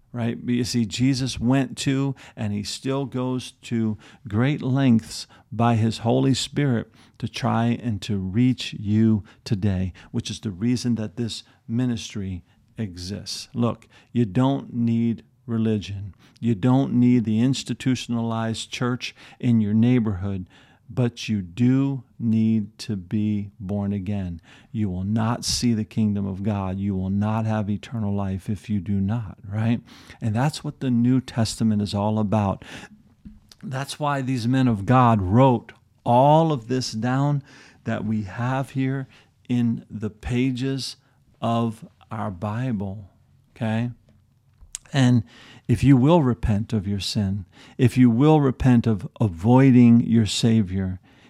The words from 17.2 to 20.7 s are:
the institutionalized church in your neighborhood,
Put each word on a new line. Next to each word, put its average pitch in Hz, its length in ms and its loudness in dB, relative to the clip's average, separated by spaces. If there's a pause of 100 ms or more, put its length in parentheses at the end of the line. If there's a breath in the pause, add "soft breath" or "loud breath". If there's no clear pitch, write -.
the 110 160 0
institutionalized 117 1300 -2
church - 440 -4 (260 loud breath)
in 117 220 4
your 104 120 0
neighborhood, 104 720 0 (420 soft breath)